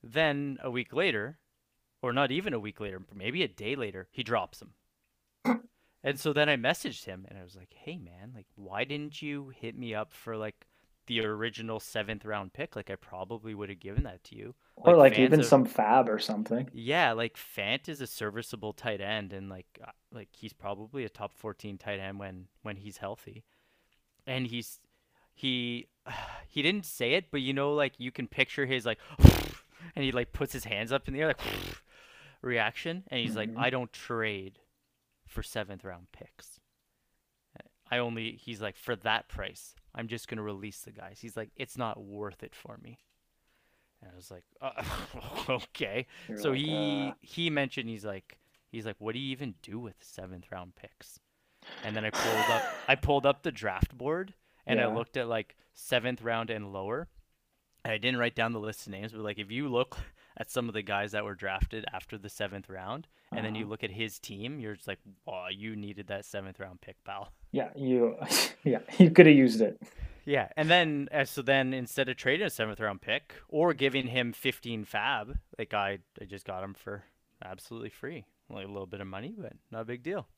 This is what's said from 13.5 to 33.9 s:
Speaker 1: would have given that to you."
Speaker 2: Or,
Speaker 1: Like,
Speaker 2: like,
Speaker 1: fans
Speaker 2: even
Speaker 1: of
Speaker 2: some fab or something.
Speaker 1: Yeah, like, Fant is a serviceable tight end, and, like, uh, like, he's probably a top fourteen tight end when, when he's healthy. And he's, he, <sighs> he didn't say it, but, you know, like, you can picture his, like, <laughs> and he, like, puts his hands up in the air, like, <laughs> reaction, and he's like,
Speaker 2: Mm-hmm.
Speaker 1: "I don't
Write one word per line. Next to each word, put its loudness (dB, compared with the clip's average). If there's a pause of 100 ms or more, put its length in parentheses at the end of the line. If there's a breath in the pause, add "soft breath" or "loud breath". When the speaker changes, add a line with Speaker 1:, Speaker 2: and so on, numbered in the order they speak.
Speaker 1:
would -8
have -12
given -4
that -10
to -20
you." -14 (220)
Speaker 2:
Or, 10
Speaker 1:
Like, 12
Speaker 2:
like, 12
Speaker 1:
fans 8
Speaker 2:
even 10
Speaker 1:
of 8
Speaker 2:
some 10
fab 6
or 0
something. -2
Speaker 1:
Yeah, 2
like, -2
Fant -4
is -10
a -6
serviceable -6
tight -6
end, -4
and, -10
like, -14 (180)
uh, -18 (220)
like, -16
he's -16
probably -8
a -6
top -10
fourteen -10
tight -6
end -8
when, -12 (140)
when -10
he's -16
healthy. -10 (840)
And -4
he's, -8 (540)
he, -4 (180)
<sighs> -12
he -4
didn't 0
say 0
it, 0
but, -4
you -2
know, 2
like, 0
you -8
can -6
picture 0
his, -2
like, -2 (180 soft breath)
<laughs> -14 (800 soft breath)
and -2
he, 0
like, -2
puts -4
his -6
hands -4
up -2
in -4
the -6
air, 2
like, 0
<laughs> -10
reaction, -2
and -4
he's -2
like, -4
Speaker 2:
Mm-hmm. -10
Speaker 1:
"I 4
don't -4